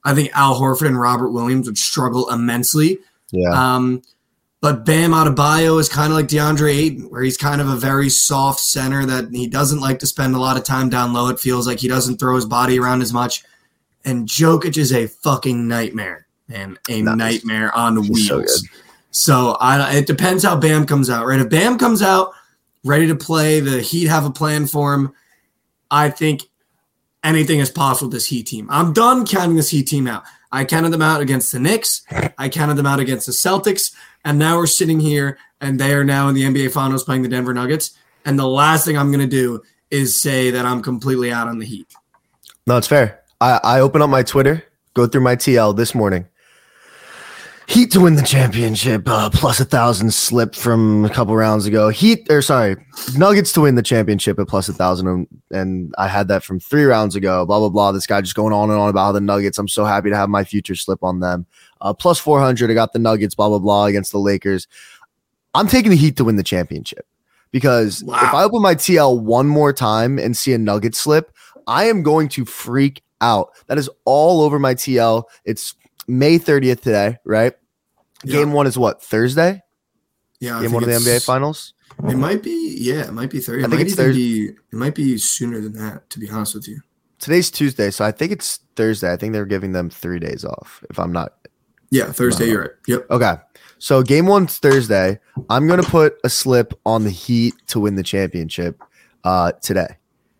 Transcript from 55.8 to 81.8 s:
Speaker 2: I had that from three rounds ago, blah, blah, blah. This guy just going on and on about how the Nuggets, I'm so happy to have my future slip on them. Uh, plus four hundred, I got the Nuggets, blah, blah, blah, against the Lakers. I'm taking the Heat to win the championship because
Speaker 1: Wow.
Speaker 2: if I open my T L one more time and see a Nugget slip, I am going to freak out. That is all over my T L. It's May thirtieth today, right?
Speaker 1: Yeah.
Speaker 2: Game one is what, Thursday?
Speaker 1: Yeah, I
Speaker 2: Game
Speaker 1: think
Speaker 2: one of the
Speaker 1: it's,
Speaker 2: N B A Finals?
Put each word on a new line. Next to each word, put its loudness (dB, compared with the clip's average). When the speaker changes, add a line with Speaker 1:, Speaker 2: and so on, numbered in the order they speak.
Speaker 2:
I 0
had -2
that 0
from -8
three 2
rounds 4
ago, 0
blah, 0
blah, 2
blah. 4
This -6
guy 0
just -8
going 0
on 2
and 2
on 2
about 2
how 2
the 0
Nuggets, 0
I'm -6
so -2
happy 0
to 0
have 0
my 0
future -6
slip -6
on -2
them. -4
Uh, -4
plus 0
four 2
hundred, 2
I 2
got 2
the -2
Nuggets, 0
blah, 0
blah, 2
blah, 2
against -2
the -2
Lakers. -2
I'm 2
taking 4
the 8
Heat 4
to 2
win 2
the -2
championship -6
because 0
Speaker 1:
Wow. -10
Speaker 2:
if 2
I 4
open 0
my 4
T 2
L 4
one 2
more 2
time 0
and -2
see -2
a 0
Nugget -2
slip, 0
I 0
am 2
going 2
to -6
freak -2
out. 2
That -2
is -4
all 4
over 2
my 2
T -2
L. 2
It's -8
May 4
thirtieth 0
today, 0
right? 0
Speaker 1:
Yeah. -2
Speaker 2:
Game 0
one 2
is -2
what, 0
Thursday? 0
Speaker 1:
Yeah, -8
I -6
Speaker 2:
Game -2
Speaker 1:
think -2
Speaker 2:
one 0
of -2
the 0
Speaker 1:
it's, -2
Speaker 2:
N 2
B 2
A 0
Finals? -4